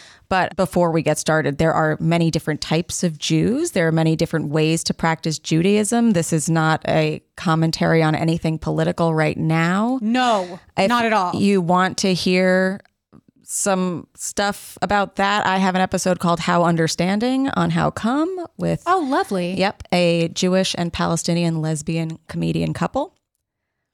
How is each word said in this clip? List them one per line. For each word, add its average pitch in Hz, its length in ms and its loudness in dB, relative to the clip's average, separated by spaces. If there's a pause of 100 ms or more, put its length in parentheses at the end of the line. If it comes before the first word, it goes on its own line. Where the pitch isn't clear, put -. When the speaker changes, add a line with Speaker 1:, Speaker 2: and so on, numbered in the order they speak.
(280)
Speaker 1:
But 185 260 0
before 175 380 2
we 160 100 2
get 151 160 0
started, 147 400 0
there 160 160 2
are 156 240 2
many 165 320 2
different 147 300 -4
types - 420 -4
of 160 160 -2
Jews. 208 540 0
There 165 160 0
are 160 40 2
many 160 220 2
different 156 360 -2
ways 156 340 0
to - 100 -4
practice 165 460 -2
Judaism. 208 720 2
This 170 200 0
is 160 160 0
not 160 400 2
a 156 360 0 (120)
commentary 160 680 2
on 156 100 2
anything 165 420 -2
political 160 560 -2
right 156 240 0
now. 175 640 0
Speaker 2:
No, 214 600 0 (180)
Speaker 1:
If 190 100 2
Speaker 2:
not 240 160 2
at 220 80 0
all. 185 220 0
Speaker 1:
you 202 260 2
want 180 380 0
to 190 160 2
hear 185 680 2 (720)
some 185 600 -2
stuff - 680 -6
about 196 360 0
that, 202 280 0
I 190 120 2
have 190 180 2
an 185 60 2
episode 185 400 0
called 170 180 2
How 175 240 2
Understanding 190 840 0
on 170 220 0
How 160 200 0
Come 330 560 -2 (100)
with 170 300 -2
Speaker 2:
Oh, 359 240 2
lovely. 190 440 -2
Speaker 1:
Yep, 190 360 -2
a 170 380 2
Jewish 185 500 0
and 175 140 -2
Palestinian 170 680 0
lesbian 160 680 -4
comedian 165 440 -2
couple. 269 440 -4 (760)